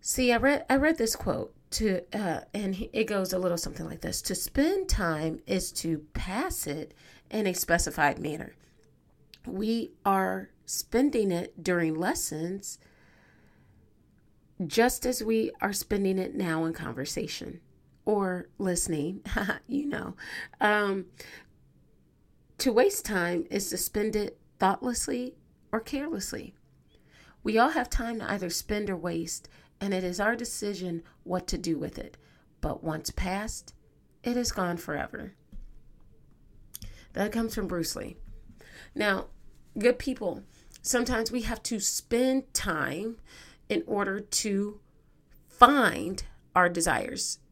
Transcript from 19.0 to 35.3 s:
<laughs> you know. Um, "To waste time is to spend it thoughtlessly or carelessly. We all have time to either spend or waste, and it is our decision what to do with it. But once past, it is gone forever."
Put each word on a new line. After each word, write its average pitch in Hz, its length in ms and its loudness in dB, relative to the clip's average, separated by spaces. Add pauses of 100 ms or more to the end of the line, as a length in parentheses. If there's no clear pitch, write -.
<laughs> - 220 -4
you 285 180 -2
know. 180 300 -4 (440)
Um, 202 460 2 (1500)
"To 254 160 2
waste 392 320 4
time 175 440 0
is 202 200 -2
to 185 80 -6
spend 214 400 -2
it 208 200 -4 (220)
thoughtlessly 247 760 0 (360)
or 226 80 -2
carelessly. 269 760 -6 (840)
We 214 160 2
all 247 120 8
have 247 200 0
time 226 300 0
to - 100 -6
either 185 200 -2
spend 208 400 -2
or 190 60 0
waste, 170 540 -6 (320)
and 196 120 0
it 185 120 0
is 180 160 -2
our 226 160 2
decision 185 680 -6 (200)
what 180 240 -2
to - 100 -2
do 160 200 -2
with - 200 -6
it. - 180 -12 (460)
But - 220 -4
once 160 260 -4
past, 196 640 -4 (500)
it 240 140 0
is 240 160 0
gone 175 240 0
forever." - 560 -6 (1800)